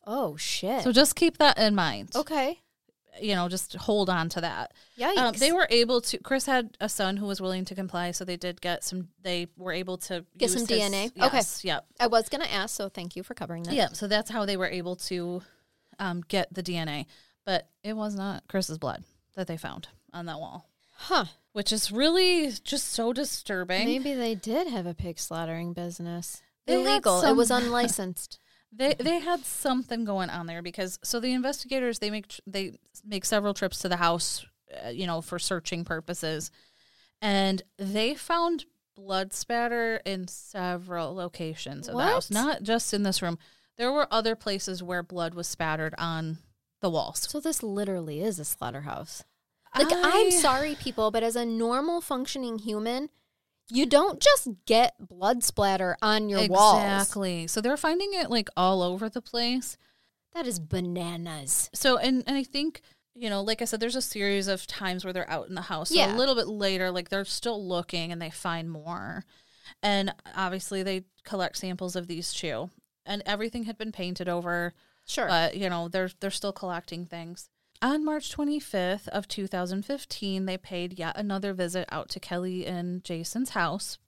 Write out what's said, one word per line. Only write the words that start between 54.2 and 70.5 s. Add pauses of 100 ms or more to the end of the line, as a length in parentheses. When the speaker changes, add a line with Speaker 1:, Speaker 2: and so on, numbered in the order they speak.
Speaker 1:
just (160)
get
blood
splatter
on
your
walls.
Speaker 2:
Exactly.
So
they're
finding
it,
like,
all
over
the
place. (580)
Speaker 1:
That
is
bananas.
Speaker 2:
So,
and,
and
I
think, (340)
you
know,
like
I
said,
there's
a
series
of
times
where
they're
out
in
the
house.
So
Speaker 1:
Yeah.
Speaker 2:
a
little
bit
later,
like,
they're
still
looking
and
they
find
more. (580)
And (200)
obviously